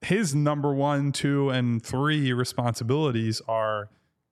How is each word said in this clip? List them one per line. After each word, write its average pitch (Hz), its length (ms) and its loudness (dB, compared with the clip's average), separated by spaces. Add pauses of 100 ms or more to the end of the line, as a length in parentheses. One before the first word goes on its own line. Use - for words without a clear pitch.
his 175 340 0
number 147 360 2
one, 143 400 0
two, 139 380 0
and 123 340 0
three 143 480 0
responsibilities 120 1160 0
are 107 420 0 (420)